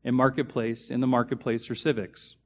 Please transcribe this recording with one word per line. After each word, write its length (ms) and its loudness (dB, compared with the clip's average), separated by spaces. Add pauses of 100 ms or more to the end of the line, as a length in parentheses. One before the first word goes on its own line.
in 120 0
marketplace, 760 0
in 100 0
the 60 2
marketplace 580 0
for 100 -6
civics. 720 -4